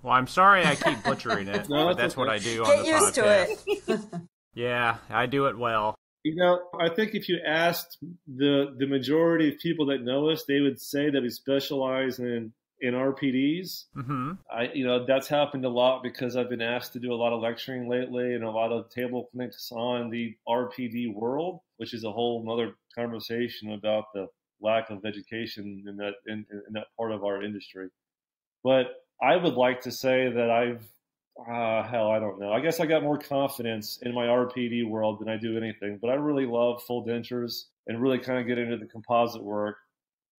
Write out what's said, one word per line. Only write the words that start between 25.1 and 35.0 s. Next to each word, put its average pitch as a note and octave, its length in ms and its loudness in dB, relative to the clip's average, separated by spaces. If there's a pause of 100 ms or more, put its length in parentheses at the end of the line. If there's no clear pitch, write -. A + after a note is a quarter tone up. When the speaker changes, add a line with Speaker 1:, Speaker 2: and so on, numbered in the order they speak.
Speaker 2:
in G2+ 100 -12
that, G2+ 160 -4 (140)
in, G#2+ 240 -8
in G#2 220 -14
that G#2+ 120 -6 (120)
part A2+ 140 -2
of G2+ 120 -6
our G2+ 180 -2
industry. G2 480 -10 (760)
But B2+ 240 4 (340)
I C#3 160 6
would E3+ 180 2
like B2+ 260 2
to B2 100 -8
say C3 400 2
that A#2 200 2
I've, A#2 360 0 (520)
uh, A#2 480 -2
hell, A2 240 2
I A2 80 4
don't G2 200 -6
know. G2+ 120 -4
I A#2 80 2
guess D#3+ 200 0
I E3+ 60 2
got D#3 160 4
more D3 160 0
confidence B2+ 840 -4
in B2 100 -4
my A#2+ 140 0
R B2 240 4
P B2 180 -4
D A#2+ 140 0
world G#2+ 360 -2